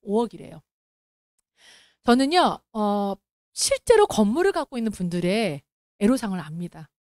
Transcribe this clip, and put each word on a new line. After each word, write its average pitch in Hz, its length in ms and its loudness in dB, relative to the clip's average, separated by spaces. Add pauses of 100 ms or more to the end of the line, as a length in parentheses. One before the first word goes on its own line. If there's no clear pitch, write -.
오억이래요. 196 600 -6 (1400)
저는요, 269 560 2 (140)
어, 202 420 -2 (380)
실제로 453 520 2
건물을 269 460 2
갖고 285 260 -6
있는 226 140 -2
분들의 180 680 -2 (380)
애로사항을 208 400 0
압니다. 160 500 -12 (120)